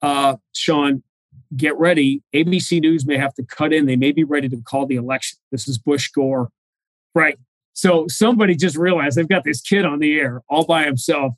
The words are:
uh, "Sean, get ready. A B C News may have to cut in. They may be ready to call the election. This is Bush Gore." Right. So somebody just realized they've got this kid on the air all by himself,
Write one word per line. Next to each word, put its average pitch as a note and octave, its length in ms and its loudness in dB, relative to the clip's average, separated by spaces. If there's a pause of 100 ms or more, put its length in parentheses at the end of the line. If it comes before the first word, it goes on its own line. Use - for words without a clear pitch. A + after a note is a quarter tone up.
uh, C#3+ 360 0 (160)
"Sean, C#3+ 500 0 (520)
get D3 220 -2
ready. D3 460 2 (100)
A D#3 100 2
B F3+ 160 0
C E3+ 200 0
News D#3 260 2
may C#3+ 120 0
have C#3 180 -2
to C3 80 -10
cut D3+ 300 -4
in. D3+ 120 2
They C3 120 2
may C3+ 140 4
be D#3 120 2
ready C#3+ 260 0
to A#2+ 120 -8
call C3+ 240 -4
the C3 100 -2
election. B2+ 440 -6 (120)
This B2+ 160 -8
is C3 100 -4
Bush C#3+ 320 -2
Gore." C3+ 420 -2 (640)
Right. D#3+ 240 2 (360)
So E3+ 340 2
somebody G#3+ 480 2
just D3+ 200 0
realized D#3 420 0
they've E3 100 0
got F#3+ 160 0
this D3 180 -4
kid G3 240 0
on D3 140 -2
the D3+ 200 0
air B2 300 -4
all D#3 160 2
by D#3+ 200 2
himself, C#3 520 -2